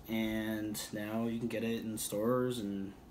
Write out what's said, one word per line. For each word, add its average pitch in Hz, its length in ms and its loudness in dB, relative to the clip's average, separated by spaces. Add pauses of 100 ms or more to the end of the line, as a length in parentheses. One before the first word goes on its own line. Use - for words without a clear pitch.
and 110 720 0 (140)
now 110 340 0
you 117 120 0
can 117 100 0
get 113 160 0
it 113 180 0
in 110 140 -2
stores 120 640 2
and 98 340 -2 (180)